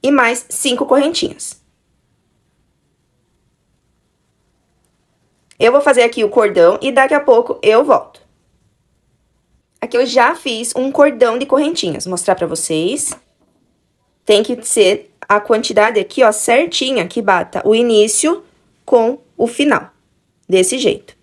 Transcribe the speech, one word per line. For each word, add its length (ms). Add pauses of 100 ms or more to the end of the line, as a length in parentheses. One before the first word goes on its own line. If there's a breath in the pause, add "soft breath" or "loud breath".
E 40
mais 400
cinco 340
correntinhas. 760 (4000)
Eu 140
vou 80
fazer 220
aqui 200
o 60
cordão 540
e 100
daqui 220
a 60
pouco 420
eu 200
volto. 380 (1600)
Aqui 160
eu 80
já 300
fiz 420
um 160
cordão 460
de 80
correntinhas. 600
Mostrar 280
pra 120
vocês. 680 (1120)
Tem 160
que 240
ser 440 (160)
a 140
quantidade 580
aqui, 240
ó, 100
certinha, 760
que 140
bata 440
o 80
início 680 (400)
com 360 (180)
o 80
final. 420 (580)
Desse 300
jeito. 460